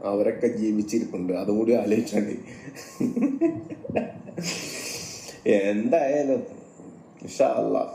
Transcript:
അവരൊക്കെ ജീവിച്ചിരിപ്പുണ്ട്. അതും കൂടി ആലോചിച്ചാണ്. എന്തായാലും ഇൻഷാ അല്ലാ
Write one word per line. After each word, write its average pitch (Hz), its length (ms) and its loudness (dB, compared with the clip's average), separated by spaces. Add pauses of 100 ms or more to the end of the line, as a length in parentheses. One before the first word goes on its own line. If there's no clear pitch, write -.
(120)
അവരൊക്കെ 113 440 2
ജീവിച്ചിരിപ്പുണ്ട്. 107 840 0
അതും 101 180 2
കൂടി 117 220 6
ആലോചിച്ചാണ്. - 540 0 (3250)
എന്തായാലും 131 840 2 (800)
ഇൻഷാ - 340 2
അല്ലാ - 280 2 (120)